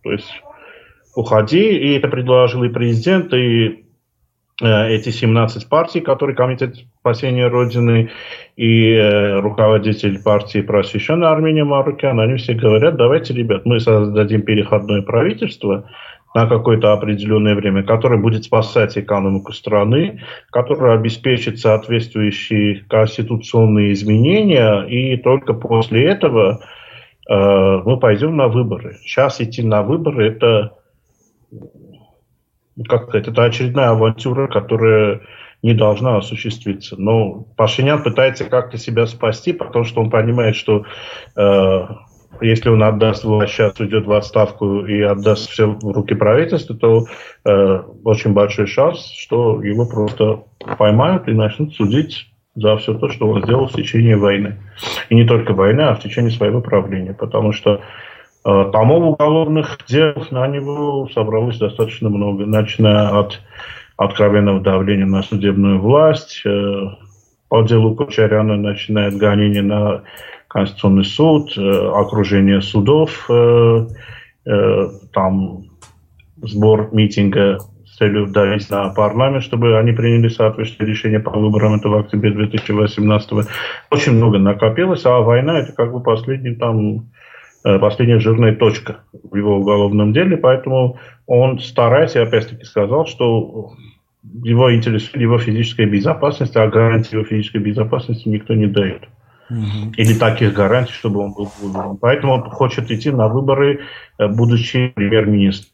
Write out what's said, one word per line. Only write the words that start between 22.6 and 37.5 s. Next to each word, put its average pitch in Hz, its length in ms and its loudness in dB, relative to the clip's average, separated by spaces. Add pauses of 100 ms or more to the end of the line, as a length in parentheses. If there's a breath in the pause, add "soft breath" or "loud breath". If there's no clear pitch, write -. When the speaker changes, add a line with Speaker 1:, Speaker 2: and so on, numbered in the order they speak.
Speaker 1:
конституционные 110 1040 0
изменения, 113 880 2
и 127 360 -4
только 131 360 0
после 113 520 0
этого, 151 580 0 (680 loud breath)
э, 98 560 4
мы 127 140 0
пойдём 127 360 2
на 139 120 2
выборы. 110 560 -4
Сейчас - 380 -2
идти 113 200 -8
на 107 220 0
выборы, 143 440 -2
это, 110 440 0 (2250)
как 117 200 0
сказать, 104 180 -2
это 117 160 0
очередная 123 480 0
авантюра, 113 560 0
которая 107 760 0 (400 loud breath)
не 117 140 2
должна 107 420 2
осуществиться. 101 840 -8
Но 104 460 -2 (100)